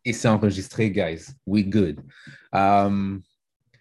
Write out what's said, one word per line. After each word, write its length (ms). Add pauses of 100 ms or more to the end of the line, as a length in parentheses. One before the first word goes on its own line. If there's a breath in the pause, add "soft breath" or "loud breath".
Et 100
c'est 140
enregistré, 600
guys. 360 (200)
We 220
good. 320 (520 soft breath)
Um, 680 (580)